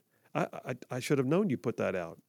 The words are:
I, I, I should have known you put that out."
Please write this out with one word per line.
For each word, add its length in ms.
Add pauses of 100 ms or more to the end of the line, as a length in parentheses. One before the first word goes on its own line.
(340)
I, 140 (180)
I, 100 (160)
I 80
should 180
have 100
known 220
you 80
put 200
that 180
out." 340